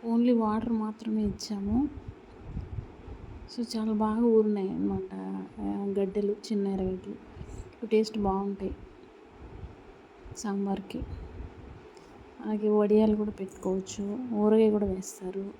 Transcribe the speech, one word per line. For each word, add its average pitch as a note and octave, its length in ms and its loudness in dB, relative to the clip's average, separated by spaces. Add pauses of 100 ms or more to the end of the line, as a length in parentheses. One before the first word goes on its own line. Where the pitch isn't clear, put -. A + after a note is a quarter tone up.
(140)
Only A#3+ 260 6
వాటర్ A3 320 0
మాత్రమే G#3+ 520 -2
ఇచ్చాము. G#3 640 0 (1600)
So, A#3+ 200 -6 (100)
చాలా A3 160 0
బాగా G#3+ 340 4
ఊరినాయి G#3+ 420 6
అన్నమాట, F#3+ 460 -2 (460)
ఆ, G3+ 380 -2
గడ్డలు, G3+ 340 0
చిన్న G3+ 360 -2
ఎర్రగడ్డలు. F#3+ 460 -2 (720)
టేస్ట్ A3 320 2
బాగుంటాయి G3 560 -2 (1600)
సాంబార్కి. G3 600 -2 (1500)
అలాగే G#3+ 240 0
వడియాలు G#3+ 480 6
కూడా G#3 140 -2
పెట్టుకోవచ్చు, G3+ 1040 -4
ఊరగాయ G#3+ 360 6
కూడా G#3 160 2
వేస్తారు. F#3+ 720 -6